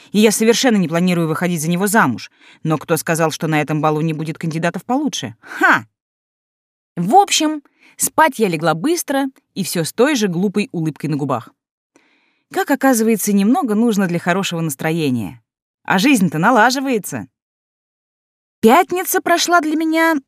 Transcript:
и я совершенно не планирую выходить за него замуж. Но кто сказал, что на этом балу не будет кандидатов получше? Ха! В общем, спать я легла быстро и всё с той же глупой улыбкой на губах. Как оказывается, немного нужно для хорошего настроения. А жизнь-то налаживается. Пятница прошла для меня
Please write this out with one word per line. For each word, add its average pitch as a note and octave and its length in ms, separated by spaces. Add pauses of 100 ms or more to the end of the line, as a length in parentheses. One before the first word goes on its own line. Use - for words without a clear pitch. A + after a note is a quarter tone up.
(120)
и G3+ 80
я G#3+ 100
совершенно A3 480
не F3+ 100
планирую E3+ 400
выходить E3+ 340
за D#3+ 80
него F3 180
замуж. F3+ 420 (320)
Но D#3 160
кто - 200
сказал, D#3+ 340
что E3 160
на D#3 120
этом D3+ 220
балу D3+ 200
не D#3+ 120
будет D#3 240
кандидатов E3 480
получше? A#3+ 560
Ха! G3 460 (1080)
В F3+ 200
общем, D#4 480 (340)
спать - 400
я G#3+ 100
легла D#3+ 280
быстро C#4 500 (300)
и F#3+ 80
всё E3 200
с - 80
той C#4 220
же G#3+ 140
глупой F#3+ 440
улыбкой D#3 380
на D3 80
губах. C3+ 320 (1040)
Как F#4+ 160
оказывается, A3+ 640
немного A3 400
нужно G#3 340
для E3+ 120
хорошего F3 420
настроения. D3+ 800 (420)
А F3+ 140
жизнь-то F#3+ 400
налаживается. A#3 920 (1300)
Пятница F4+ 600
прошла F4 380
для D#4 160
меня D#4+ 380 (140)